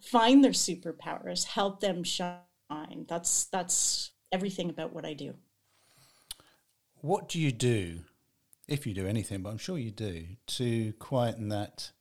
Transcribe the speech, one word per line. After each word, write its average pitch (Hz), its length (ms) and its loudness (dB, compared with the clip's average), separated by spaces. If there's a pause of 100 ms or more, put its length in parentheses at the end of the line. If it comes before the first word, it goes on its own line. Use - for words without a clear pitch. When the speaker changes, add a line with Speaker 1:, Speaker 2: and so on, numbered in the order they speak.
Speaker 1:
find 254 420 8
their 262 80 8
superpowers, - 960 -4
help 196 340 0
them 175 240 -2
shine. 175 340 -4 (680)
That's, - 380 0
that's - 680 0 (200)
everything 185 380 -2
about 160 240 -8
what 156 120 -10
I 156 80 -8
do. 143 220 -12 (1700)
Speaker 2:
What 185 280 -2
do 170 100 -4
you 147 120 2
do, 107 500 2 (680)
if 139 200 -4
you 104 60 -4
do 92 140 -2
anything, 98 340 -2
but 98 100 -8
I'm 110 60 -8
sure 185 200 -6
you 113 140 -6
do, 87 360 -8 (200)
to 117 520 0
quieten 117 500 -2
that 104 520 -6